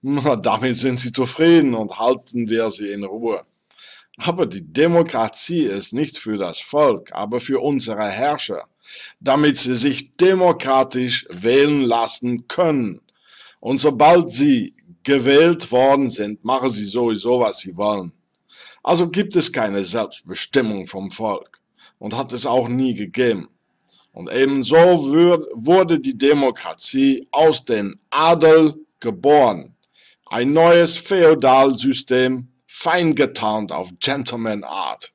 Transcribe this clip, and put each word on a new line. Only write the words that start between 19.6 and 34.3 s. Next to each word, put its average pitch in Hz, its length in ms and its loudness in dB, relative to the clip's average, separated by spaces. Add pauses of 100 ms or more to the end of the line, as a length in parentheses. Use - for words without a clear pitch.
Selbstbestimmung 101 1000 -4
vom 98 240 -12
Volk - 480 -8 (400)
und 107 180 -10
hat 123 160 -6
es 123 140 -2
auch 123 220 0
nie 127 260 -2
gegeben. 104 540 -4 (640)
Und - 200 -14
ebenso 135 440 0
wür-, 170 800 4
wurde 165 460 2
die 127 180 -6
Demokratie 135 1120 0
aus 151 340 2
dem 104 360 -4 (100)
Adel 160 640 4 (240)
geboren. 110 760 2 (500)
Ein 123 260 -2
neues 170 440 4
Feudalsystem, 131 1500 2 (180)
fein 170 480 0
getarnt 107 560 -2
auf 90 200 -8 (100)
Gentleman-Art. 104 1160 -6